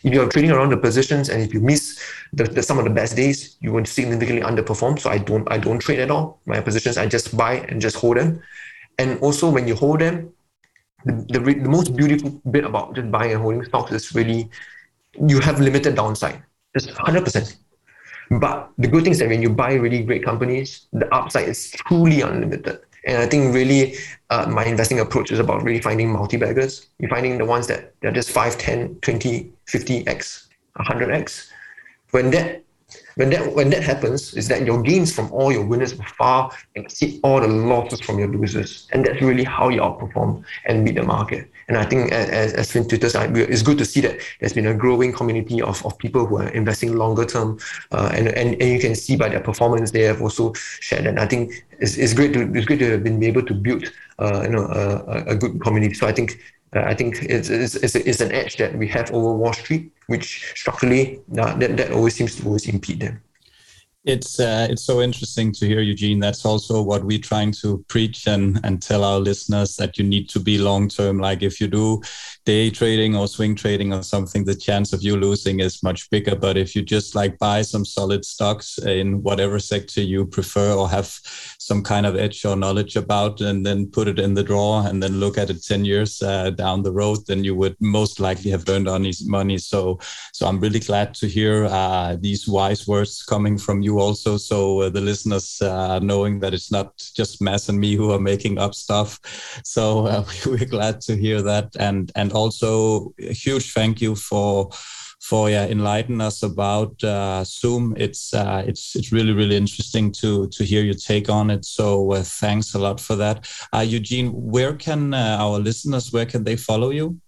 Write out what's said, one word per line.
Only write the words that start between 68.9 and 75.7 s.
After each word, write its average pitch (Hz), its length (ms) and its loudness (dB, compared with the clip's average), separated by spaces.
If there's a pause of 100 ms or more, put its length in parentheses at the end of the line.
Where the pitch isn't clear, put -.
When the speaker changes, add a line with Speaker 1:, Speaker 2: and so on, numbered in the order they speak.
Speaker 2:
our 98 160 2
listeners, 101 580 0
that 95 220 -4
you 104 60 0
need 101 240 0
to - 100 -4
be 104 200 0
long-term. 101 600 2
Like, 95 240 0
if 98 180 -2
you 107 60 0
do 107 340 0 (440)
day 110 260 4
trading 110 460 2
or 101 100 0
swing 107 300 -2
trading 101 360 -2
or 95 120 -4
something, 101 400 -2
the 98 100 0
chance 101 380 0
of 92 100 -4
you 104 140 0
losing 98 420 0
is 92 240 -2